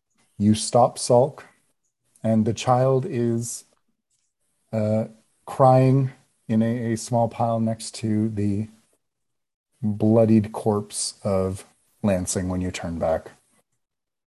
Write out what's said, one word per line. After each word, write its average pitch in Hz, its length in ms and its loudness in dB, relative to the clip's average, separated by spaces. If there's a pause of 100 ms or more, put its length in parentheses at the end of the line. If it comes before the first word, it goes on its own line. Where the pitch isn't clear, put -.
(380)
You 104 160 4
stop - 440 2
Salk, 127 460 0 (800)
and 110 220 2
the 113 80 0
child 131 540 0
is, 120 560 -4 (1120)
uh, 110 320 0 (400)
crying 131 680 4 (360)
in 110 140 0
a, 117 320 -2
a 110 40 -2
small 117 320 -2
pile 117 300 -2
next 113 360 -6
to 110 340 -2
the 104 380 -4 (1120)
bloodied 110 680 2
corpse - 720 -4
of 95 420 -4 (380)
Lansing 92 460 -2
when 90 120 -4
you 90 100 -4
turn 85 280 -10
back. - 320 -4 (960)